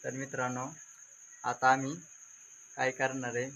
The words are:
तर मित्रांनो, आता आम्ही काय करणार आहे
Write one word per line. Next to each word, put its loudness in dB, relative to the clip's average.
तर -6
मित्रांनो, -4
आता 4
आम्ही 2
काय 2
करणार -2
आहे 0